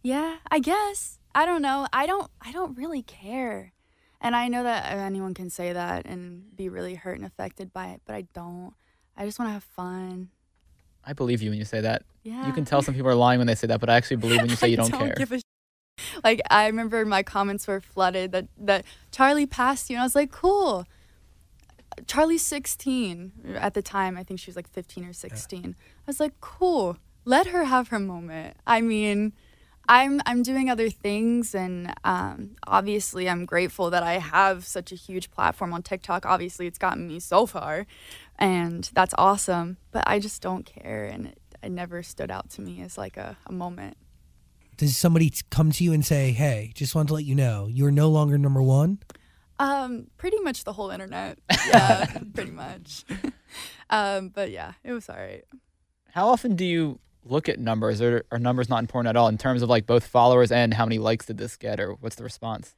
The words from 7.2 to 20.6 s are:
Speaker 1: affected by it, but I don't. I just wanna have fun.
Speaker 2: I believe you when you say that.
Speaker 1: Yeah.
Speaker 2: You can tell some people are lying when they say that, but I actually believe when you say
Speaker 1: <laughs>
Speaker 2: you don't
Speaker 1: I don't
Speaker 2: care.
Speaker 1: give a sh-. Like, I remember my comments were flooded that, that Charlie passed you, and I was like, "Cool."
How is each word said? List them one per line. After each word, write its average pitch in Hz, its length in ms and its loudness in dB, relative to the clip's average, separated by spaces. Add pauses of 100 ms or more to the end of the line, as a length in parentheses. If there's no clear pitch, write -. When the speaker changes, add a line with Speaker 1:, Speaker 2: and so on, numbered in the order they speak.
Speaker 1:
affected 190 440 -12
by 185 180 -10
it, 180 180 -18
but 214 80 -12
I 202 80 -10 (100)
don't. 175 400 -14 (420)
I 202 100 -12
just 208 120 -10
wanna 233 140 -4
have 202 120 -10
fun. 185 640 -10 (760)
Speaker 2:
I 143 80 -10
believe 123 300 0
you 107 80 -2
when 104 80 -4
you 107 60 -6
say 110 160 -4
that. 110 240 -2 (180)
Speaker 1:
Yeah. 240 240 -8
Speaker 2:
You 269 60 -4
can 156 120 -2
tell 139 160 2
some 135 140 -4
people 131 160 2
are 123 40 6
lying 123 240 6
when 123 80 2
they 117 80 2
say 113 120 -4
that, 110 120 0
but 117 100 -2
I 117 80 8
actually 120 200 2
believe 117 240 2
when 120 80 0
you 120 60 0
say - 120 2
Speaker 1:
<laughs> - 20 6
Speaker 2:
you 117 80 4
don't 226 140 2
Speaker 1:
I 269 60 -4
don't 277 120 0
Speaker 2:
care. - 60 -4
Speaker 1:
give 262 160 -2
a 262 60 -4
sh-. - 680 -16 (200)
Like, 226 260 6
I 208 160 6
remember 220 400 0
my 202 160 2
comments 202 460 -2
were 196 140 -4
flooded 185 500 -2
that, 185 160 -4 (100)
that 202 260 2 (280)
Charlie 285 340 4
passed 262 460 -2
you, 240 60 -4
and 247 40 -2
I 254 40 2
was 254 100 -2
like, 285 160 4
"Cool." 349 560 2 (1200)